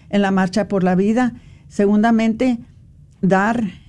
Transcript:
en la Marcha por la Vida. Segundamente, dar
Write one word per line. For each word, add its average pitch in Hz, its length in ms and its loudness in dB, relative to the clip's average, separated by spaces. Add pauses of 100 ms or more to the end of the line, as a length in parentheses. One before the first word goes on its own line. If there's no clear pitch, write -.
en 202 140 0
la 196 80 0
Marcha 190 360 -2
por 196 160 -2
la 185 120 2
Vida. 220 400 0 (340)
Segundamente, 220 880 0 (640)
dar 202 440 0 (240)